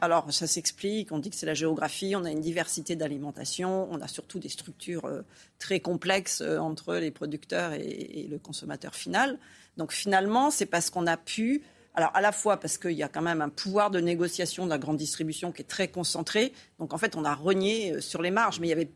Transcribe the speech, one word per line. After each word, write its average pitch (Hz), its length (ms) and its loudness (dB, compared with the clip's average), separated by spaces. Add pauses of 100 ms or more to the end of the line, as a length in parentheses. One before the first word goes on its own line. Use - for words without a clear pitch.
Alors, 165 320 4
ça 165 160 0
s'explique, 196 640 -2
on 156 60 0
dit - 120 -4
que - 60 -10
c'est 156 100 -6
la 156 80 0
géographie, 160 640 0
on 185 80 -2
a 160 80 -4
une 156 80 -2
diversité 165 560 -2
d'alimentation, 156 960 -2
on 156 80 -4
a 143 80 -10
surtout - 320 -10
des 147 80 -8
structures, - 560 -8
euh, 135 180 -6 (380)
très 190 180 2
complexes, 185 600 0
euh, 156 180 0
entre 160 380 -2
les 165 160 -2
producteurs 156 600 -4
et, 147 80 -4
et - 440 -8
le 151 120 -6
consommateur 147 580 -10
final. 233 420 0 (380)
Donc 160 160 -4
finalement, 208 580 4
c'est 208 160 2
parce 170 240 0
qu'on 175 160 0
a 165 100 4
pu, 247 460 0 (320)
alors 165 200 6
à 196 80 6
la 208 100 8
fois 208 240 4
parce - 220 -2
qu'il 180 140 -2
y 151 100 -2
a 143 60 -2
quand 156 140 -4
même 165 200 2
un 147 80 0
pouvoir 202 400 2
de 185 100 2
négociation 170 640 0
de 175 60 0
la 151 80 2
grande 143 180 0
distribution 156 560 -4
qui - 100 -12
est - 40 -18
très 190 220 -2
concentré, 185 640 0 (240)
donc 156 160 -6
en - 40 -2
fait 226 160 0
on 160 100 -2
a 147 100 2
rogné, 190 580 2
euh, 143 80 -2
sur 165 220 -4
les 180 100 2
marges, 208 260 2
mais 170 100 0
il - 20 4
y - 20 4
avait 160 240 0